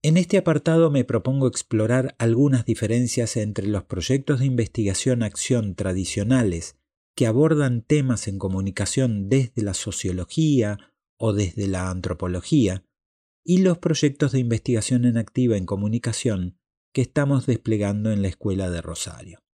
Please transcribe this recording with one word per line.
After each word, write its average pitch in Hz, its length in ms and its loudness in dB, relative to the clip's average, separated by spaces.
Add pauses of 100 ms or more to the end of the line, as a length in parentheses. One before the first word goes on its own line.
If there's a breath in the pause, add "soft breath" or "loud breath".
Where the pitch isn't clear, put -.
En 156 140 4
este 185 220 2
apartado 165 520 4
me 135 140 2
propongo 127 420 0
explorar 117 720 0
algunas 120 460 2
diferencias 117 720 0
entre 104 300 -2
los 104 180 -2
proyectos 131 560 -2
de 135 60 2
investigación-acción 113 1300 -2
tradicionales 98 1000 -2 (360)
que 131 120 2
abordan 135 560 2
temas 131 440 0
en 98 120 -6
comunicación 98 920 -2
desde 127 340 0
la 98 120 -4
sociología 104 1040 -2 (400 soft breath)
o 110 140 0
desde 101 360 -2
la 92 220 -2
antropología 92 960 -2 (600)
y 180 120 4
los 180 200 2
proyectos 147 540 0
de 131 80 2
investigación 120 640 0
en 117 140 4
activa 117 380 0
en 92 100 -2
comunicación 104 920 -2 (340)
que 135 100 -2
estamos 139 440 0
desplegando 107 680 0
en 101 100 0
la 95 60 0
Escuela 95 420 -4
de 85 100 -4
Rosario. 82 640 -14 (120)